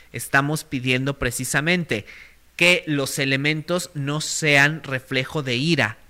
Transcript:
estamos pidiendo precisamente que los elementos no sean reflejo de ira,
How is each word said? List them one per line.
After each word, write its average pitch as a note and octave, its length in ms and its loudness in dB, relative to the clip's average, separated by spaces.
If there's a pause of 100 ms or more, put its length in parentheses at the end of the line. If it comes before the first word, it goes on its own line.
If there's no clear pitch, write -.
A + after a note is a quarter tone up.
(120)
estamos C#3+ 540 -2
pidiendo C3 540 -2
precisamente C#3 880 -2 (520)
que F3 300 4
los C#3 320 -2
elementos D3 760 -2
no C#3+ 260 -4
sean D3 640 2
reflejo C3 600 -4
de C3 120 -2
ira, C3 420 0 (120)